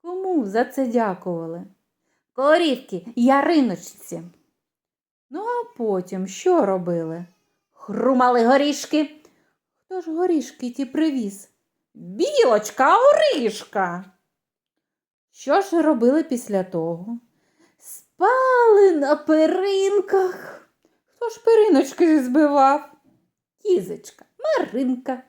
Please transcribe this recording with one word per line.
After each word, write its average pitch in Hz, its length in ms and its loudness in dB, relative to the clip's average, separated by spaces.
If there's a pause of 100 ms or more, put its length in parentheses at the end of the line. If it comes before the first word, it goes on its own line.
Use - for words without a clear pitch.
Кому 359 440 -4
за 220 180 -2
це 262 220 -4
дякували? 180 800 -6 (680)
Корівки 269 720 0 (100)
Яриночці. 262 1040 0 (1080)
Ну, 311 100 -12
а 480 360 -8
потім 190 500 -4
що 330 400 0
робили? 175 600 -4 (460)
Хрумали 247 760 0
горішки. 285 640 0 (720)
Хто 370 160 -10
ж 330 120 -12
горішки 320 580 -4
ті 269 140 -8
привіз? 262 680 -4 (440)
Білочка, 262 1040 0
Оришка. 240 1040 0 (1300)
Що 302 300 0
ж 339 220 0
робили 285 400 2
після 214 420 -4
того? 175 540 -8 (600)
Спали 466 1120 2
на 294 240 0
перинках. 381 1500 0 (380)
Хто - 220 -10
ж - 160 -14
периночки 349 800 4
збивав? 285 680 2 (680)
Кізочка 196 640 -4 (140)
Маринка. 262 920 -4